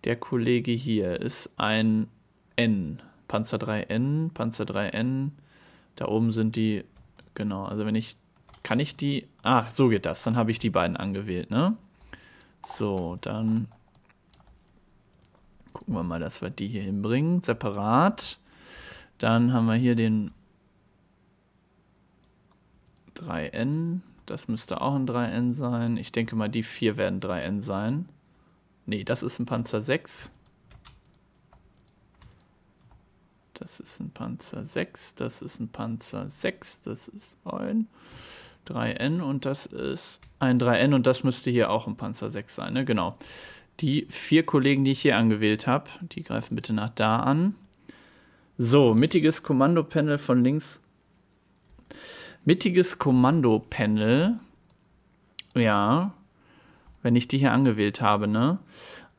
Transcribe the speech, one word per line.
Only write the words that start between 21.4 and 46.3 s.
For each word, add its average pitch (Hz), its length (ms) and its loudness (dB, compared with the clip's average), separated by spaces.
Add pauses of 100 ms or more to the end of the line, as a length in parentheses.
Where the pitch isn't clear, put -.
drei 82 320 -6
N, 160 560 -4 (240)
das - 200 -10
müsste - 340 -4
auch 139 140 0
ein 131 120 0
drei 123 180 -2
N 120 300 -2
sein. 117 420 -2
Ich - 140 -8
denke 117 240 -2
mal, 107 140 0
die 113 140 -2
vier 110 340 -2
werden 95 220 0
drei 92 220 -4
N 98 200 -4
sein. 110 460 -4 (800)
Nee, 101 180 -4
das - 200 -2
ist - 160 -6
ein 120 60 -2
Panzer 117 360 -4
sechs. - 500 -4 (3250)
Das - 260 -16
ist - 200 -14
ein - 120 -10
Panzer - 540 -10
sechs, - 500 -6
das - 260 -8
ist - 180 -12
ein 110 100 -8
Panzer 113 600 -8
sechs, - 520 -8
das - 260 -12
ist - 380 -18
ein - 420 -4 (800)
drei 117 260 -4
N 151 300 -2
und 139 240 -4
das 139 200 -4
ist - 540 -8 (200)
ein 127 200 4
drei 120 200 4
N 139 140 6
und 131 140 4
das 127 160 2
müsste 131 280 0
hier 117 180 4
auch 107 180 0
ein 104 80 -6
Panzer 104 360 -8
sechs - 240 -10
sein, - 180 -8
ne? 131 100 0
Genau. 107 340 0 (600)
Die 165 300 0
vier - 360 4
Kollegen, 139 380 4
die 135 80 4
ich 131 100 -2
hier 131 160 6
angewählt 107 500 4
hab, 135 220 0 (120)
die 170 220 -12
greifen 113 320 -6